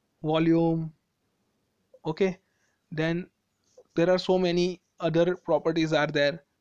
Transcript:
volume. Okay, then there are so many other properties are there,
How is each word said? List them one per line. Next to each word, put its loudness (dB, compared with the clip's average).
volume. 0
Okay, -2
then -4
there 2
are 4
so 0
many 0
other 2
properties -2
are 0
there, -2